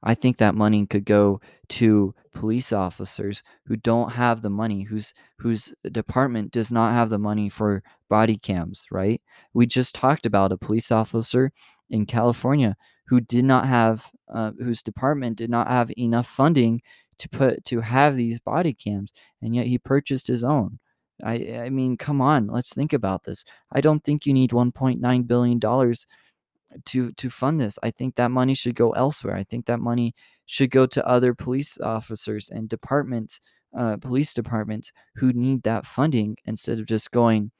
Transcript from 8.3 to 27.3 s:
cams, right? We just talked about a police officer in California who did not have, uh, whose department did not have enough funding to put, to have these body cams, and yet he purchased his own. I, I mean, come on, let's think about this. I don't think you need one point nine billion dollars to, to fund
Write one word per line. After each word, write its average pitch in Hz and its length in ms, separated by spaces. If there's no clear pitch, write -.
cams, 90 520
right? 98 300
We 120 140
just 123 280
talked 139 300
about 98 280
a 95 40
police 110 340
officer 117 600
in 107 160
California 120 680
who 123 140
did 120 240
not 131 220
have, 113 440
uh, 110 260
whose 120 240
department 131 540
did 117 140
not 120 180
have 123 300
enough 120 280
funding 127 540
to - 100
put, - 380
to 120 140
have 131 360
these 117 240
body 147 320
cams, 104 400
and 113 120
yet 120 120
he 123 100
purchased 135 500
his 120 160
own. 123 360
I, 110 120
I 127 60
mean, 127 280
come 139 240
on, 131 240
let's - 280
think 147 200
about 95 300
this. - 200
I 135 120
don't 151 200
think 147 220
you 139 80
need 131 200
one 123 200
point 127 300
nine 123 220
billion 120 340
dollars 120 480
to, 123 260
to - 160
fund 147 320